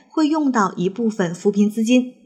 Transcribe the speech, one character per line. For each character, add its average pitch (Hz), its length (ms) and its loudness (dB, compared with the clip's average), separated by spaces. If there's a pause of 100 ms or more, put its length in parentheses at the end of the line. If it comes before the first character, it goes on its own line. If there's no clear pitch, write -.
会 311 180 0
用 294 240 0
到 208 240 0
一 180 140 -2
部 226 200 -2
分 180 240 -2
扶 - 160 -2
贫 208 220 2
资 226 140 -4
金。 254 260 2 (140)